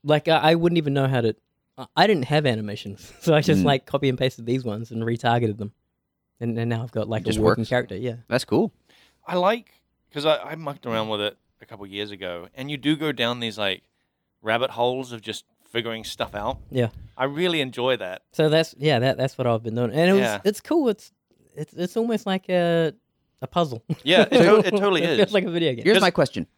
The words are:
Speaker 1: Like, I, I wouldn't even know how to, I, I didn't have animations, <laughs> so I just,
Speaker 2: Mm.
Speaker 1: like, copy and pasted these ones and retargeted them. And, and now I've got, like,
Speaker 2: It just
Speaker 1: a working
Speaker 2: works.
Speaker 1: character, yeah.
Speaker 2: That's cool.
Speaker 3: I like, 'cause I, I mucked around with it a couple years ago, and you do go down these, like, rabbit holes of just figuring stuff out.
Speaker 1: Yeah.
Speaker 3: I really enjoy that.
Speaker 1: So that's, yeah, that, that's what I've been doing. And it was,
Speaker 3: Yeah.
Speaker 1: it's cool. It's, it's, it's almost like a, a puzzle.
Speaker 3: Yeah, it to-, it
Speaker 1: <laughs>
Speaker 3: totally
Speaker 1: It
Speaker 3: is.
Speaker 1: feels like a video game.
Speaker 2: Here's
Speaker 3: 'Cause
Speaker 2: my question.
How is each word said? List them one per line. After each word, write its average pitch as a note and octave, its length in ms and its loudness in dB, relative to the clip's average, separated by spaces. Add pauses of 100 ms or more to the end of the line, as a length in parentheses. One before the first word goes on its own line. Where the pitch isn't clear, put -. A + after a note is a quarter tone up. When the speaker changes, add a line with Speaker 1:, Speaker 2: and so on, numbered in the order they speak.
Speaker 1:
Like, D3 240 0
I, D#3+ 100 4 (140)
I E3+ 40 4
wouldn't E3+ 220 2
even D3 160 0
know C3+ 140 2
how C3 140 0
to, A2 140 0 (420)
I, B2+ 80 -12 (100)
I F3+ 120 4
didn't E3 180 2
have D3+ 200 0
animations, G#2+ 720 -6
<laughs> - 40 -20
so E3 120 2
I D3+ 80 6
just, F#3+ 200 4
Speaker 2:
Mm. F3 40 2
Speaker 1:
like, C#3 200 2
copy C#3+ 240 0
and B2+ 80 -2
pasted B2+ 280 -4
these B2+ 180 -2
ones A2+ 280 -8
and A2+ 120 -6
retargeted A#2 540 0
them. G#2+ 160 -8 (680)
And, A#2 180 -4
and A#2 120 -2
now A2+ 140 -2
I've - 80 -12
got, A2 160 -4
like, A2 160 -4
Speaker 2:
It - 40 -4
just G#2+ 120 -2
Speaker 1:
a - 20 0
working G#2+ 200 4
Speaker 2:
works. A2 80 -4
Speaker 1:
character, B2 260 -2
yeah. A#2 200 -6 (120)
Speaker 2:
That's A#2+ 180 -2
cool. - 280 0 (520)
Speaker 3:
I F3 100 -6
like, G3+ 360 0 (400)
'cause D3 140 -6
I, D#3 120 2
I C3+ 180 -12
mucked C#3+ 320 -12
around A2 220 -4
with G#2 120 -4
it G#2 160 -4 (240)
a G#2 40 -20
couple G2+ 200 -18
years G2+ 260 -8
ago, F2+ 440 -12
and C3+ 160 -12
you D3 60 -8
do C#3+ 180 0
go D3+ 160 -4
down A#2+ 280 -2
these, A2 180 -8
like, G2 260 -4 (580)
rabbit A#2 300 0
holes B2 400 -4
of A2+ 100 -14
just G#2+ 240 -10 (240)
figuring A2+ 340 -6
stuff - 300 -8
out. G#2+ 240 -6 (140)
Speaker 1:
Yeah. B2 180 0 (260)
Speaker 3:
I B2+ 100 -4
really D#3+ 360 -2
enjoy B2+ 360 -2
that. F#2 340 -10
Speaker 1:
So D#3 180 2
that's, D#3+ 300 2
yeah, C#3+ 200 2
that, C3 180 0
that's C3 200 -4
what B2+ 80 -4
I've A2+ 160 2
been A2+ 140 -6
doing. A#2+ 160 0
And E3 180 2
it G3 40 4
was, G3 80 4
Speaker 3:
Yeah. A#2+ 220 -2
Speaker 1:
it's G#3 160 -2
cool. D4 300 0
It's, - 220 -6 (440)
it's, D3+ 180 -10
it's F3+ 220 -6
almost A3+ 300 -2
like F#3+ 240 -4
a, E3+ 440 2 (500)
a B2+ 40 -10
puzzle. C#3 360 -2 (200)
Speaker 3:
Yeah, D#3+ 200 6
it - 80 2
to-, G#3+ 280 8
it F#3+ 120 2
Speaker 1:
<laughs> - 0 -
Speaker 3:
totally G3 320 2
Speaker 1:
It E3+ 80 0
Speaker 3:
is. C#3 60 2
Speaker 1:
feels G#3 160 2
like F#3+ 120 2
a F3 60 -4
video E3 240 0
game. A2+ 100 -12
Speaker 2:
Here's G3+ 120 6
Speaker 3:
'Cause F#3+ 40 4
Speaker 2:
my F3+ 100 4
question. C3 360 -2 (100)